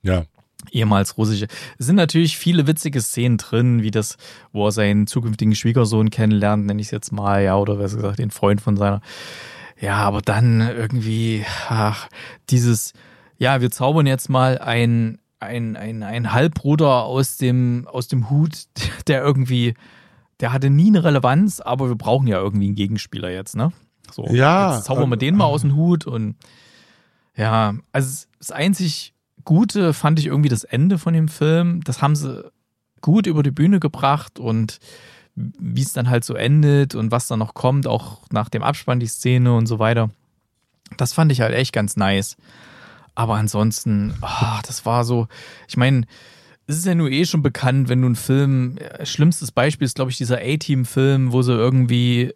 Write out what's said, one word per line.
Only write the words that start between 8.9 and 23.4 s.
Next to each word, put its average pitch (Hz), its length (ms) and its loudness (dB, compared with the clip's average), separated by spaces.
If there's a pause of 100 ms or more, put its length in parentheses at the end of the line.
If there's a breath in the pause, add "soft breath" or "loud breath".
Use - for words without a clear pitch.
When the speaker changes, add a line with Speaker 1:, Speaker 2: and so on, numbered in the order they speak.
Speaker 2:
Ja, 101 180 -2
aber 101 240 0
dann 113 400 2
irgendwie, 113 840 -2 (220 loud breath)
ach, 107 400 -2 (420 loud breath)
dieses, 120 440 2 (440 soft breath)
ja, 131 240 2
wir 123 100 0
zaubern 143 360 2
jetzt 131 220 -2
mal 131 300 2
ein, 117 600 0 (200)
ein, 113 360 -8
ein, 110 260 -12
ein 110 300 -6
Halbbruder 143 720 2
aus 131 340 -2
dem, 123 540 0
aus 127 160 -6
dem 117 220 -2
Hut, 151 380 -2 (140)
<laughs> - 260 -6
der 139 140 2
irgendwie, 127 520 0 (680 soft breath)
der 123 140 -2
hatte 135 160 0
nie 151 180 4
eine 196 160 4
Relevanz, 147 560 2
aber 127 300 -4
wir 120 60 -2
brauchen 123 320 0
ja 101 120 2
irgendwie 98 280 0
einen 101 80 -2
Gegenspieler 101 560 -6
jetzt, 95 240 -12